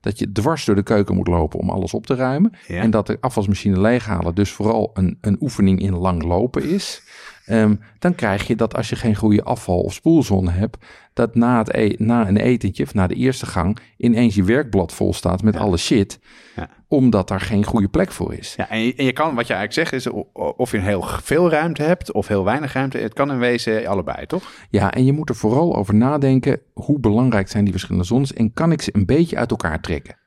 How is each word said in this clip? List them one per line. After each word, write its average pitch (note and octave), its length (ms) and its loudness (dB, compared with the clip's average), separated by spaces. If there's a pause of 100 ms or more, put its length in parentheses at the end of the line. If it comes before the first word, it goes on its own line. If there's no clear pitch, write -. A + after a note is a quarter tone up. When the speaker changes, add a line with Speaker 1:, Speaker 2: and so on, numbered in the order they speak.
Speaker 1:
dat G#2 180 -6
je G#2 140 -4
dwars D3+ 320 -2
door G#2+ 100 2
de G2+ 80 2
keuken G2+ 320 0
moet F#2 140 0
lopen E2+ 300 0
om F2 120 -2
alles F#2 240 -4
op A2 120 -6
te C#3 80 0
ruimen. C3+ 380 0 (140)
Speaker 2:
Ja. F2 140 -6
Speaker 1:
En A2 100 2
dat G#2 160 2
de B2 140 -4
afwasmachine G2+ 600 0
leeghalen G#2+ 540 0
dus G2 160 0
vooral G#2+ 440 -2
een, F#2 260 0
een G2 200 0
oefening G2 400 0
in F#2+ 160 -2
lang F2 260 0
lopen F#2 400 0
is. F3 400 -4 (420)
Ehm, G#2+ 300 2 (240)
dan F3 160 0
krijg G2+ 320 -2
je A#2 100 0
dat A2+ 200 -2
als - 120 -4
je - 80 -4
geen A2 180 0
goede G#2 280 2
afval- F#2 380 -2
of F#2+ 140 -2
spoelzone G#2+ 560 2
hebt, G2 260 -2 (360)
dat A#2 220 0
na A#2+ 240 4
het A2 160 -2
e-, G#2+ 240 2
na A2+ 300 2
een G2 80 4
etentje A#2 460 0
of C#3 120 -6
na F#2+ 120 2
de F2+ 80 -2
eerste B2+ 320 -2
gang F#2 320 -2 (180)
ineens A#2 380 2
je G2+ 100 4
werkblad G#2 480 2
vol F#2+ 220 0
staat F#2 280 -2
met G#2+ 120 4
Speaker 2:
Ja. - 60 -4
Speaker 1:
alle G#2 160 2
shit, - 440 0 (360)
Speaker 2:
Ja. - 120 -10 (200)
Speaker 1:
omdat A#2+ 400 4
daar F#2+ 120 -2
geen G#2 240 0
goede G2+ 240 0
plek F#2+ 240 0
voor E2+ 220 -6
is. - 220 -14
Speaker 2:
Ja, - 140 -6
en A2 100 -4
je, A#2+ 140 -2
en C3+ 100 -4
je B2+ 80 2
kan, D3+ 220 -2
wat A#2+ 120 -2
je A#2+ 80 -2
eigenlijk D#3+ 360 -2
zegt, C3 160 -4
is A#2+ 60 -4
o-, - 200 -8
o-, - 240 -4
of B2+ 160 0
je A2 60 -2
heel G2 220 -2
g-, - 240 -6
veel E3 260 2
ruimte D#3 320 -2
hebt E3 300 0
of G#2 160 -4
heel G2 160 0
weinig C3+ 280 -2
ruimte. C3 260 -4
Het A2 160 -6
kan C#3+ 160 0
in C3+ 80 -2
wezen A#2 480 0
allebei, F2 400 -4
toch? - 260 -6 (180)
Speaker 1:
Ja, G2 220 2
en B2+ 120 2
je C3+ 80 4
moet D3+ 160 -2
er A#2 80 -2
vooral C#3 400 2
over G2+ 180 0
nadenken, C3 680 4 (120)
hoe - 280 -2
belangrijk A2+ 480 2
zijn G#2 160 0
die G2 80 2
verschillende F#2 340 -2
zones C3 260 0
en A2+ 200 0
kan E3 200 0
ik D3+ 100 -2
ze - 120 -6
een G2 120 2
beetje D#3 300 2
uit A#2 140 -2
elkaar E2+ 300 -2
trekken? - 360 -8 (100)